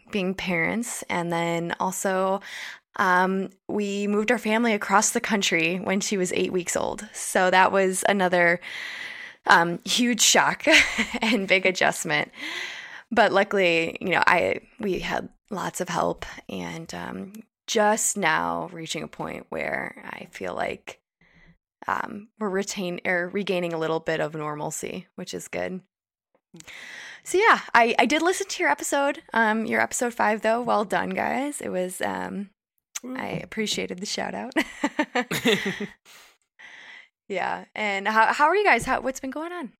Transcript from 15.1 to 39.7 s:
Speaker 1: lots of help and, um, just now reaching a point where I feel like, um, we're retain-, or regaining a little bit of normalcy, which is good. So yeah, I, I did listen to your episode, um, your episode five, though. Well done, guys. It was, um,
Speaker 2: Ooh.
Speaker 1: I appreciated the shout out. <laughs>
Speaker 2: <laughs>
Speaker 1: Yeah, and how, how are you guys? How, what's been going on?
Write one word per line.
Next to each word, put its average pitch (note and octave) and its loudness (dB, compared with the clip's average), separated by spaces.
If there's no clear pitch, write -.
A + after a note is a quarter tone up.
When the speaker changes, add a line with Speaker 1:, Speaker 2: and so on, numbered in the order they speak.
Speaker 1:
lots F3 -6
of F3+ -4
help E3+ -2
and, E3+ -10
um, F#3+ -10
just G#3+ 2
now E3+ 0
reaching D#3+ -8
a D3 -10
point - -10
where - -6
I - -14
feel - -8
like, - -6
um, - -4
we're G#3+ -2
retain-, F#3 -4
or F3+ -2
regaining F3+ -2
a E3 -4
little D#3+ -2
bit D#3+ -2
of D#3 -4
normalcy, D3+ -8
which F#3 -12
is F3 -8
good. F3+ -6
So - 0
yeah, F#4+ 6
I, A#3 6
I B3 4
did D4+ 2
listen F#4 0
to - -6
your D4 4
episode, D4 0
um, A3 2
your A3+ 0
episode A#3 0
five, G#3+ 2
though. A3+ 2
Well A3 2
done, F#3 -2
guys. B3 -2
It - -6
was, F#3 -4
um, F3+ -6
Speaker 2:
Ooh. B3+ -10
Speaker 1:
I - -6
appreciated F#3+ -6
the G3 -8
shout - -6
out. G#3 -8
<laughs> B3 -2
Speaker 2:
<laughs> G3+ 0
Speaker 1:
Yeah, F#3 -2
and G3 -2
how, A3 6
how D4 4
are E4+ 6
you G#4+ 2
guys? C4 4
How, C4 0
what's C4 -4
been C4 -10
going D#4+ -8
on? D#4+ -10